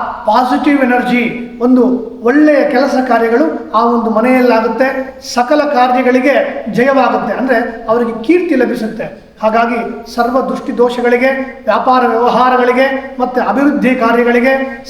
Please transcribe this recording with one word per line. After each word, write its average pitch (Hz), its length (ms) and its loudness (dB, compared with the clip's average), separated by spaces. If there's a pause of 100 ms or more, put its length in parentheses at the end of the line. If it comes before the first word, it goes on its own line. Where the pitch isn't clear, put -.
(280)
ಪಾಸಿಟಿವ್ 262 560 2
ಎನರ್ಜಿ, 240 600 0 (160)
ಒಂದು 254 480 2 (140)
ಒಳ್ಳೆಯ 285 460 4
ಕೆಲಸ 262 260 0 (120)
ಕಾರ್ಯಗಳು 233 640 0
ಆ 226 120 2
ಒಂದು 233 240 0
ಮನೆಯಲ್ಲಾಗುತ್ತೆ. 247 1120 0 (140)
ಸಕಲ 294 280 0
ಕಾರ್ಯಗಳಿಗೆ 254 1080 0
ಜಯವಾಗುತ್ತೆ, 226 640 0
ಅಂದ್ರೆ 233 520 -2
ಅವರಿಗೆ 226 340 -2
ಕೀರ್ತಿ 339 320 0
ಲಭಿಸುತ್ತೆ. 220 720 -4 (140)
ಹಾಗಾಗಿ 226 720 -2
ಸರ್ವ 247 260 0
ದೃಷ್ಟಿ - 360 -6
ದೋಷಗಳಿಗೆ, 247 880 0
ವ್ಯಾಪಾರ 240 420 2
ವ್ಯವಹಾರಗಳಿಗೆ, 247 1120 0
ಮತ್ತೆ 247 220 -2
ಅಭಿವೃದ್ಧಿ 247 540 0
ಕಾರ್ಯಗಳಿಗೆ, 240 960 0